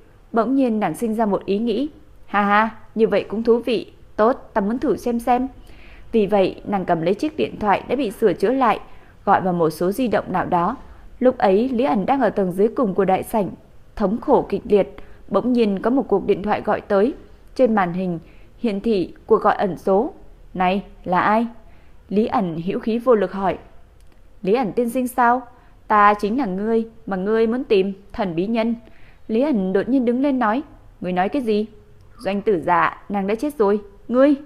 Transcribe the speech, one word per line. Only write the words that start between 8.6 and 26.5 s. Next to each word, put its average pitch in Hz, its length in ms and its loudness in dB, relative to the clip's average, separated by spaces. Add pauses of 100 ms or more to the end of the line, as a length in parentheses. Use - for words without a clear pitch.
gọi 196 160 4
vào 180 120 0
một 170 180 2
số 175 220 -2
di 247 160 -2
động 190 240 -2
nào 180 140 -2
đó. 180 300 0 (420)
Lúc - 200 2
ấy, 208 300 2
Lý 247 160 0
ẩn 202 220 0
đang 277 140 0
ở 214 100 2
tầng 190 220 -2
dưới 196 160 2
cùng 226 260 -2
của 196 100 2
đại 185 180 2
sảnh, 196 280 -4 (460)
thống 208 240 -2
khổ 226 280 2
kịch 196 160 -4
liệt. 196 320 0 (320)
Bỗng 240 240 0
nhiên 208 300 0
có 226 80 0
một 262 180 0
cuộc 196 180 0
điện 196 160 0
thoại 202 180 -2
gọi - 200 -2
tới. 208 340 0 (400)
Trên 233 200 2
màn 180 180 0
hình 180 260 -4 (400)
hiển 196 220 -4
thị 196 340 -2 (120)
cuộc - 160 4
gọi 208 120 2
ẩn 180 240 -2
số. 208 340 2 (420)
"Này, 185 280 0 (220)
là 180 160 0
ai?" 226 260 2 (640)
Lý 214 180 0
ẩn 170 400 -2
hữu 214 140 0
khí 226 180 -2
vô 233 160 4
lực 190 180 0
hỏi. 190 260 -2 (840)
"Lý 190 120 2
ẩn 240 180 0
tiên 233 180 -2
sinh 254 180 -2
sao? 247 340 2 (460)
Ta 208 260 6
chính 208 240 -2
là 262 80 -2
ngươi 214 380 -2 (220)